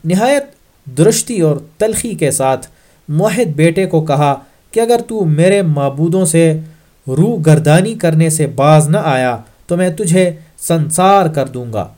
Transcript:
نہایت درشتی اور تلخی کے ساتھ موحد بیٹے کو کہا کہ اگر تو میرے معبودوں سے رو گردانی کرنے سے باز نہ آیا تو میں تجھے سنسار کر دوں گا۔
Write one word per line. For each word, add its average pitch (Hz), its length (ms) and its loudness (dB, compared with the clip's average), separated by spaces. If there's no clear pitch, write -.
نہایت 240 380 0
درشتی 180 560 0
اور 156 160 2
تلخی 214 380 -2
کے 156 160 -2
ساتھ 131 360 -2
موحد 202 380 0
بیٹے 165 400 0
کو 165 200 -2
کہا 143 300 0
کہ 220 80 -2
اگر 233 280 2
تو 220 180 -4
میرے 175 360 2
معبودوں 156 640 0
سے 165 340 2
رو 175 280 -2
گردانی 156 580 2
کرنے 165 360 0
سے 156 180 -2
باز 151 420 2
نہ 156 140 0
آیا 127 340 -2
تو 175 100 -2
میں 185 120 0
تجھے 175 420 0
سنسار 180 680 2
کر 147 220 -2
دوں 123 260 -12
گا۔ 95 140 -6